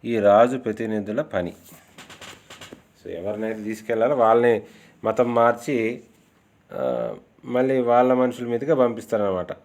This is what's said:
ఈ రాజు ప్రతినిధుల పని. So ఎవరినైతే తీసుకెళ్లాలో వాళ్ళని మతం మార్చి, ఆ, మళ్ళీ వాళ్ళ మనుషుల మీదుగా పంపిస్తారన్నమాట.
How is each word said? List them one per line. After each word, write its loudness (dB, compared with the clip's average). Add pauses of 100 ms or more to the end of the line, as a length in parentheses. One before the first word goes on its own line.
ఈ -2
రాజు 6
ప్రతినిధుల -4
పని. -6 (1500)
So -12
ఎవరినైతే -8
తీసుకెళ్లాలో -2
వాళ్ళని 4 (420)
మతం 0
మార్చి, 0 (720)
ఆ, -6 (320)
మళ్ళీ 0
వాళ్ళ 4
మనుషుల -2
మీదుగా -2
పంపిస్తారన్నమాట. -2 (180)